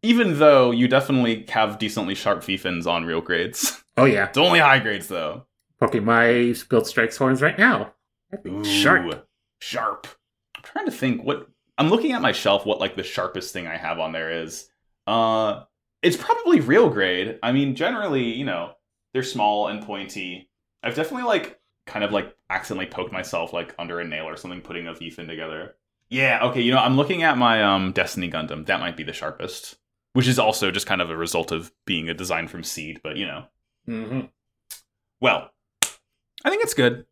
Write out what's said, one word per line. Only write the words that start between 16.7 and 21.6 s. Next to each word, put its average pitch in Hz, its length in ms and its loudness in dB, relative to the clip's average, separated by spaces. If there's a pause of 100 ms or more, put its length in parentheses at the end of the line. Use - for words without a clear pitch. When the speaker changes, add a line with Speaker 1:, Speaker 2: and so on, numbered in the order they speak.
Speaker 1:
grade. 98 540 0
I 120 100 0
mean, 135 240 2
generally, 180 560 -2
you 131 140 -6
know, 87 260 -6 (400)
they're 131 100 -2
small 104 460 0
and 104 160 -8
pointy. 98 640 -10 (340)
I've 117 120 -4
definitely, 247 300 -4
like, 214 360 -2 (260)